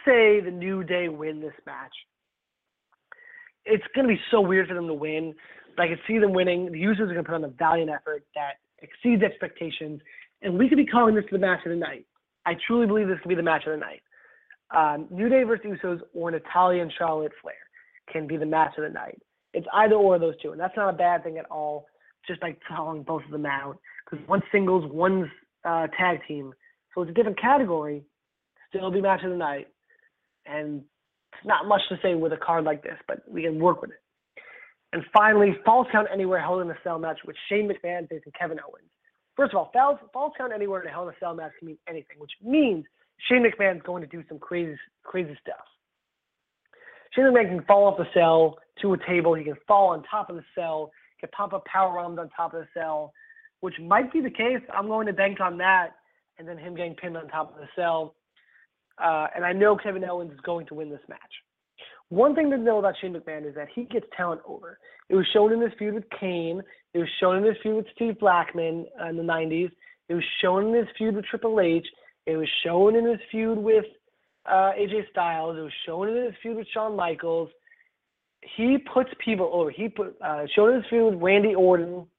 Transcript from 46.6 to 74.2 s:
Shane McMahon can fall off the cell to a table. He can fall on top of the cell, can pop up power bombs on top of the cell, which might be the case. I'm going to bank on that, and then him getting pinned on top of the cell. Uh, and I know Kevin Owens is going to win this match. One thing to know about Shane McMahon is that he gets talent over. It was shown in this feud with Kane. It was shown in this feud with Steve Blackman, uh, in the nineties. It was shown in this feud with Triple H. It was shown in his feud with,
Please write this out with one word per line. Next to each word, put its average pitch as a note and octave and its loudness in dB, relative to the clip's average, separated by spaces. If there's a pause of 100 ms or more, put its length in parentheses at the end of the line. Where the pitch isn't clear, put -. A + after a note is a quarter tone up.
Shane C4 4
McMahon A#3+ 6
can F3 -4
fall G3+ 8
off G3 4
the E3+ -4
cell E3 6 (220)
to G3 0
a F3 0
table. E3+ 2
He D#3 -4
can D3 -6 (100)
fall G3+ 8
on D#3+ -2
top G#3 -6
of F3 -12
the D#3+ -16 (100)
cell, D#3 -6 (300)
can - -12
pop G3+ -6
up F#3+ -8
power F#3 2
bombs F3 -8
on E3 -10
top E3 -8
of E3 -8
the D3+ -14
cell, D#3 -6 (480)
which F#3 -8
might G#3 2
be D#4+ -2
the B3+ -4
case. A#3+ -2 (100)
I'm G3+ -2
going A3 -2
to G3+ -2
bank G3 0
on F3+ -2
that, F3+ 2 (420)
and E3 -18
then F3 -14
him E3+ -16
getting E3+ -8
pinned E3+ -10
on D#3+ -12
top D#3 -6
of - -20
the C#3 -18
cell. E3 -2 (800)
Uh, D#3 0
and F3 -4
I F3 0
know G3+ 4
Kevin F#3+ -6
Owens F3 -8
is C3+ -20
going E3+ -8
to - -18
win D3+ -10
this C#3+ -16
match. - -20 (680)
One B3+ 4
thing D4+ 2
to C#4 2
know A3+ 2
about F#3+ 2
Shane F#3 -8
McMahon D#3 -10
is C#3+ -12
that D3 -12
he A#3+ -8
gets A3+ -4 (100)
talent E3+ -4
over. - -16 (300)
It - 2
was F#3+ 4
shown G#3+ 6
in A#3 2
this A#3 0
feud G#3 -4
with G#3+ -8 (100)
Kane. F3+ -4 (320)
It F3 0
was E3+ 0 (120)
shown F#3 4
in G3 0
this G#3+ 2
feud G#3+ -2
with A3 -4
Steve A3+ -4
Blackman, E3+ 0 (140)
uh, E3+ -8
in E3 -8
the E3 -6
nineties. E3 -2 (380)
It E3+ -4
was E3+ -2 (160)
shown F#3+ 2
in A3+ 0
this A#3 2
feud A3 -2
with G#3 -6
Triple A3 -2
H. E3 2 (400)
It D#3+ -2
was D#3 -4 (160)
shown F#3+ 4
in A#3 4
his A#3 0 (100)
feud A3 -2
with, G#3+ 4 (640)